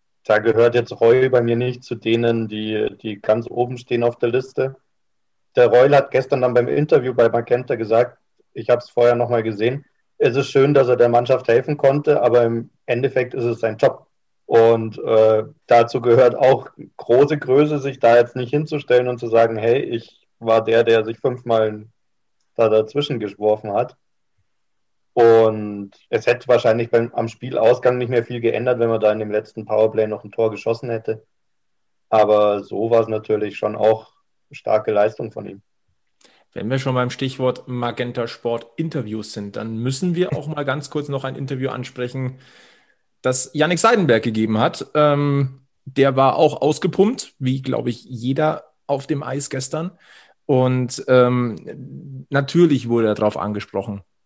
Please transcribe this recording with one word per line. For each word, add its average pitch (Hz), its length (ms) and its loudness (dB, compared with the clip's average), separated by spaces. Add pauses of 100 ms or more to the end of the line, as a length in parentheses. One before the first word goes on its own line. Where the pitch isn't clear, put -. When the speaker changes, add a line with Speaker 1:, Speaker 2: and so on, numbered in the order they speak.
(240)
Speaker 1:
Da 107 140 2
gehört 113 360 2
jetzt 120 260 -4
Reul 127 300 4
bei 123 100 2
mir 117 140 0
nicht 123 300 -4
zu - 100 -10
denen, 117 540 -2
die, 107 400 -6 (120)
die 107 200 -10
ganz 117 280 -2
oben 123 300 -4
stehen 120 240 -4
auf 120 140 0
der 120 140 -2
Liste. 131 440 -4 (840)
Der 123 120 6
Reul 127 260 6
hat 139 180 2
gestern 131 280 -2
dann 123 140 0
beim 123 140 2
Interview 139 460 0
bei 117 140 4
Magenta 120 460 -2
gesagt, 113 440 0 (360)
ich 110 160 -4
hab's 120 200 -2
vorher 120 260 2
nochmal 117 260 0
gesehen, 113 420 -4 (340)
es 127 180 0
ist 135 140 -2
schön, 139 240 2
dass 131 140 4
er 123 80 2
der 120 120 4
Mannschaft 123 380 0
helfen 127 300 0
konnte, 143 460 2
aber 120 200 4
im 117 280 -4 (160)
Endeffekt 127 480 -2
ist 120 100 -4
es 117 160 -4
sein 110 160 -4
Job. - 320 -2 (380)
Und, 113 520 4
äh, 110 460 2 (220)
dazu 117 340 4
gehört 120 340 6
auch - 340 2 (280)
große 139 420 2
Größe, 147 400 2
sich 135 220 -8
da 120 160 6
jetzt 120 180 4
nicht 123 160 -8
hinzustellen 147 560 0
und 123 120 -4
zu 120 100 -8
sagen, 113 280 2
hey, 117 240 0
ich - 460 -10 (140)
war 113 240 2
der, 113 180 4
der 113 220 2
sich 113 140 -8
fünfmal 110 680 -2 (680)
da 113 120 4
dazwischen 110 520 -2
geworfen 107 520 -2
hat. 113 240 -4 (1160)
Und 107 800 4 (180)
es 113 160 -4
hätte 120 220 0
wahrscheinlich 117 420 2
beim, 117 240 0
am 113 140 -4
Spielausgang 123 720 0
nicht 120 120 -6
mehr 120 140 0
viel 123 160 -10
geändert, 117 380 -2
wenn 117 120 0
man 113 100 -2
da 107 100 2
in 107 80 -2
dem 107 140 -8
letzten 107 320 -6
Powerplay 107 420 0
noch 107 180 -8
ein 104 60 -20
Tor 110 200 -2
geschossen 113 400 -6
hätte. 113 340 -6 (840)
Aber 104 540 2
so 104 280 -6
war's 117 180 2
natürlich 107 480 -4
schon 107 180 -4
auch 110 380 0 (380)
starke 107 420 -2
Leistung 107 380 -2
von - 160 -14
ihm. 98 140 -16 (920)
Speaker 2:
Wenn 107 160 -8
wir 131 80 -2
schon 131 160 -4
beim 123 160 -2
Stichwort 127 580 -6
Magenta 120 580 -6
Sport 117 500 -8
Interviews 110 580 -8
sind, 101 220 -12
dann 110 200 -10
müssen 131 380 -4
wir 180 180 -4
auch 139 140 -8
mal 147 180 -8
ganz 135 240 -6
kurz 147 200 -8
noch 139 160 -6
ein 131 120 -10
Interview 131 320 -6
ansprechen, 127 720 -8 (840)
das - 320 -4
Yannick 156 260 0
Seidenberg 170 440 2
gegeben 110 360 -2
hat. - 360 -2
Ähm, 143 720 0 (180)
der 135 320 0
war 131 200 2
auch 151 260 0
ausgepumpt, 190 760 -2
wie, 135 220 -4
glaub 123 280 -4
ich, 120 160 -8
jeder 135 680 -4 (140)
auf 139 200 -6
dem 143 160 -4
Eis 139 280 -8
gestern. 156 400 -8 (560)
Und, 127 600 -2
ähm, 127 1200 -2
natürlich 139 580 0
wurde 117 200 0
er 107 60 0
darauf 107 220 -2
angesprochen, 101 640 -8 (260)